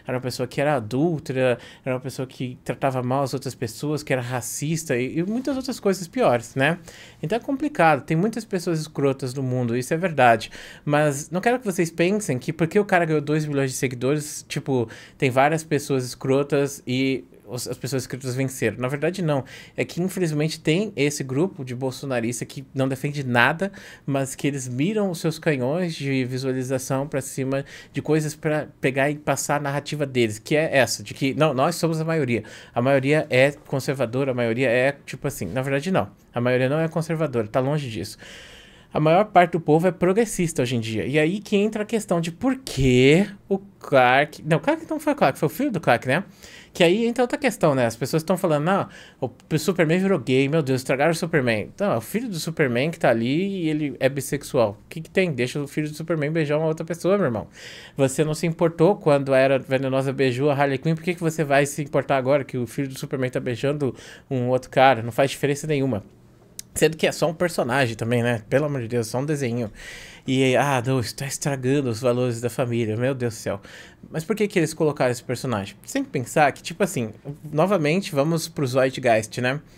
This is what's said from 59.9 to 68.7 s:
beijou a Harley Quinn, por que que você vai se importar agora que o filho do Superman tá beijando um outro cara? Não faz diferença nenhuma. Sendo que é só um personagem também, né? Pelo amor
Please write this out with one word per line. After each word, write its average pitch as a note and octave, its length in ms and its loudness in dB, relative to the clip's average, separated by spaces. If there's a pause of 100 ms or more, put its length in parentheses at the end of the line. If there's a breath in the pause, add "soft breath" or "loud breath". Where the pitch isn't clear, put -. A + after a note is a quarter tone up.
beijou C3 380 2
a C#3 60 2
Harley C#3 240 2
Quinn, D#3+ 160 0
por D#3+ 80 -8
que F3 100 -2
que E3+ 80 -12
você D#3+ 220 0
vai C#3 240 4
se D3 160 -6
importar C#3 340 0
agora C3 260 2
que - 140 -8
o A#2+ 80 -2
filho C#3 220 -6
do C3+ 100 -12
Superman C3 320 -4
tá C3+ 100 -4
beijando C3 560 -2 (360 loud breath)
um B2 160 0
outro B2+ 240 0
cara? C3 320 6
Não A#2 80 -6
faz C3+ 180 2
diferença C#3+ 380 -2
nenhuma. C3+ 360 0 (680)
Sendo D#3 240 2
que F#3 120 0
é C#3 40 0
só D3+ 160 -2
um E3+ 60 -2
personagem C3+ 640 0
também, A#2 260 0
né? A#2 260 -2
Pelo C3+ 180 2
amor C#3+ 160 -4